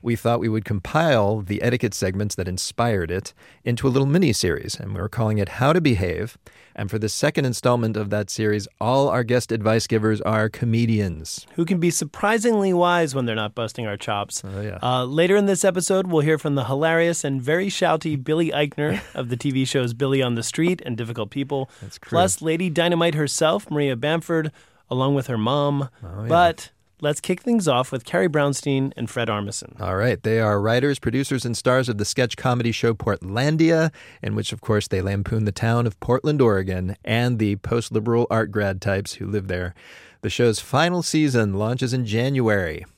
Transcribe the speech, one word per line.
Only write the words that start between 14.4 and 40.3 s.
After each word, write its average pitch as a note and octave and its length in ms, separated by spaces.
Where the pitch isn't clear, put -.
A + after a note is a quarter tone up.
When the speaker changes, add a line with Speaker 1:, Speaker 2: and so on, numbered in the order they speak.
Speaker 1:
Oh, G2 160
yeah. G2+ 220
Speaker 2:
Uh, B2+ 220
later E3 320
in G3+ 100
this F#3+ 180
episode, F#3 420
we'll E3 160
hear D#3 160
from C#3+ 160
the C3+ 100
hilarious E3 600
and C#3 180
very E3 240
shouty D#3+ 560
Billy D#3 280
Eichner D3+ 580
Speaker 1:
<laughs> - 60
Speaker 2:
of B2+ 160
the B2 60
T C#3 140
V C3 140
shows B2 300
Billy C3+ 280
on B2 140
the A2+ 80
Street E3+ 420
and A#2 100
Difficult A2+ 340
People. C#3 380
Speaker 1:
That's G#2 160
true. - 120
Speaker 2:
Plus, F3+ 320
Lady E3 280
Dynamite E3+ 440
herself, D#3 560
Maria C#3+ 260
Bamford, D#3 560
along C3 260
with C3 100
her A#2+ 120
mom. C#3 500
Speaker 1:
Oh, F#2+ 180
yeah. A2 60
Speaker 2:
But E3+ 420
let's D3 200
kick F#3 220
things A#3 240
off B2+ 240
with C3 140
Carrie F3+ 240
Brownstein C#3 680
and A#2 140
Fred A#2 180
Armisen. G#2 520
Speaker 1:
All F#2 160
right. A2 260
They A2 180
are G#2 200
writers, B2 380
producers, B2+ 460
and A#2+ 120
stars B2+ 320
of A2 100
the G#2 60
sketch - 320
comedy A#2+ 360
show A#2 220
Portlandia, D3+ 960
in G#2+ 120
which, G#2+ 180
of - 80
course, G#2 280
they F#2+ 140
lampoon G2+ 420
the G2+ 80
town A#2 340
of G#2+ 140
Portland, C#3 400
Oregon, F#2+ 640
and A#2+ 340
the G#2 180
post-liberal A#2 760
art A2 200
grad G2 300
types G2 340
who G2 120
live G2 220
there. F2+ 260
The G#2+ 80